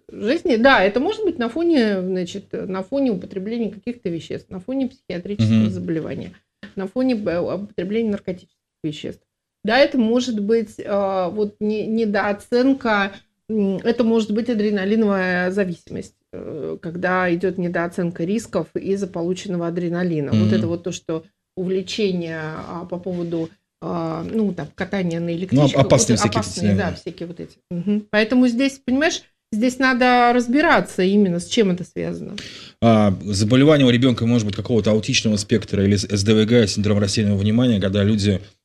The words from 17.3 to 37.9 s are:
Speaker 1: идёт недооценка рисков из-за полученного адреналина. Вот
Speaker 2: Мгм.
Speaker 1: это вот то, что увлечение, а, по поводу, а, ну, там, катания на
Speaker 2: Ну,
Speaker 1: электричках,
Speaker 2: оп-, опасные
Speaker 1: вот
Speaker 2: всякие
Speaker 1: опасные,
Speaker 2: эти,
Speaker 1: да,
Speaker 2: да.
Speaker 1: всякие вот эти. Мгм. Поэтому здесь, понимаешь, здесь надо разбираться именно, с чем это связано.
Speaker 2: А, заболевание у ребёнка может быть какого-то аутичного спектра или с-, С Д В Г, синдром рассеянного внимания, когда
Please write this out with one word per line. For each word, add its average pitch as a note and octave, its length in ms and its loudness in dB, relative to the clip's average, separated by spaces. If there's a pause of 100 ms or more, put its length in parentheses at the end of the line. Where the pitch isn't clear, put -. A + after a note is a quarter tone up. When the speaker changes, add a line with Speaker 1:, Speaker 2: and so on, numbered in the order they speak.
Speaker 1:
идёт F3+ 220 -2
недооценка F3 680 -4
рисков F#3+ 520 -4
из-за G3 320 -4
полученного F3+ 600 -4
адреналина. E3+ 640 -4
Вот G#2+ 160 2
Speaker 2:
Мгм. G#2+ 60 0
Speaker 1:
это A2 140 0
вот - 160 -6
то, F3+ 100 -6
что D#3+ 320 -8 (320)
увлечение, F#3 840 -4
а, D#3 480 -10
по F3 80 -6
поводу, E3+ 520 -6 (320)
а, E3 420 -6
ну, G3 300 -2
там, E3 220 -10
катания F#3 440 -4
на E3+ 80 -4
Speaker 2:
Ну, E3+ 60 -2
Speaker 1:
электричках, D3 480 2
Speaker 2:
оп-, C#3 60 4
опасные B2 280 4
Speaker 1:
вот G2+ 60 2
Speaker 2:
всякие A2 200 0
Speaker 1:
опасные, G2+ 300 -2
Speaker 2:
эти, F#3 60 4
Speaker 1:
да, G3 120 0
Speaker 2:
да. F3+ 60 -6
Speaker 1:
всякие E3+ 320 -12
вот E3+ 120 -14
эти. E3 180 -16 (120)
Мгм. G#3 400 -4
Поэтому A3 380 4
здесь, C4 360 0
понимаешь, C#4+ 380 0 (300)
здесь B3 280 0
надо B3 540 6
разбираться B3 680 2
именно, F#3+ 360 4
с F3 60 -8
чем G#3 260 2
это F3 120 -4
связано. E3+ 520 -8 (460)
Speaker 2:
А, G#2+ 340 6 (100)
заболевание B2+ 600 4
у - 20 6
ребёнка A#2+ 360 2
может A#2 220 2
быть G2+ 80 -4
какого-то G#2+ 360 0
аутичного A2 460 0
спектра G2+ 460 0
или G2+ 120 4
с-, G2+ 140 0
С G2+ 140 0
Д A2 100 4
В A2 120 4
Г, A2+ 220 6
синдром G2+ 320 0
рассеянного G2+ 380 0
внимания, A2 420 2
когда G2 240 2